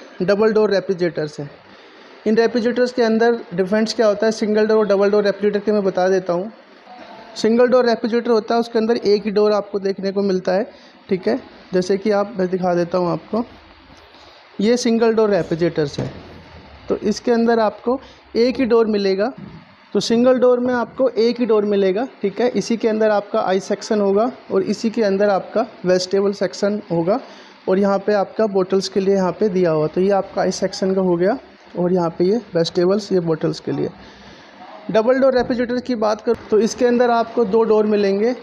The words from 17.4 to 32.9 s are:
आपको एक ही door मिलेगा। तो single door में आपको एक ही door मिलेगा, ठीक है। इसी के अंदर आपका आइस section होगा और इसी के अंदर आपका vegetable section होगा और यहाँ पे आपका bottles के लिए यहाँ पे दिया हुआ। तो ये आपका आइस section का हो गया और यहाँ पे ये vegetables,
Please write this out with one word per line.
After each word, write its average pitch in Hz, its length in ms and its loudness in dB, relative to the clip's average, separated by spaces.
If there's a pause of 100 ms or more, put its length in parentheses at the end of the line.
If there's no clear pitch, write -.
आपको 220 400 -2 (360)
एक 240 240 0
ही 269 60 2
door 226 220 2
मिलेगा। 202 460 0 (600)
तो 208 60 2
single 247 400 2
door 247 200 4
में 247 140 -2
आपको 247 360 0
एक 233 300 0
ही 247 60 2
door 214 200 2
मिलेगा, 202 420 0 (140)
ठीक 196 200 -4
है। 247 80 2
इसी 220 280 -2
के 226 100 -2
अंदर 220 220 2
आपका 208 300 0
आइस 190 240 -2
section 208 380 -2
होगा 202 300 2 (200)
और 190 120 0
इसी 214 260 -4
के 220 140 -2
अंदर 196 260 2
आपका 196 360 -2 (200)
vegetable 190 480 0
section 202 480 -4 (100)
होगा 170 280 0 (500)
और 190 100 4
यहाँ 196 200 2
पे 202 140 -2
आपका 202 340 0
bottles 196 420 0
के 208 100 -2
लिए 196 160 2
यहाँ 185 160 0
पे 202 180 -2
दिया 180 220 0
हुआ। 156 160 0
तो 175 140 -2
ये 190 100 2
आपका 196 300 -2
आइस 180 140 -2
section 190 400 -2
का 190 60 0
हो 185 140 2
गया 185 220 0 (420)
और 175 140 2
यहाँ 175 160 0
पे 170 160 -2
ये 202 120 2 (180)
vegetables, 180 560 0